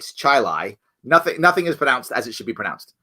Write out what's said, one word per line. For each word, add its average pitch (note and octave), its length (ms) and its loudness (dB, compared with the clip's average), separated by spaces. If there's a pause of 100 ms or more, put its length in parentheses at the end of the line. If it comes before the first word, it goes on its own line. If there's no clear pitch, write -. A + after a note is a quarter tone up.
it's - 120 -16
Chile. G2+ 640 0 (260)
Nothing, E3 360 2
nothing E3+ 280 4
is E3 80 0
pronounced C3+ 360 -2
as A#2 160 -4
it A2+ 60 -12
should A2 140 -12
be A#2 60 -6
pronounced. F#2+ 500 -8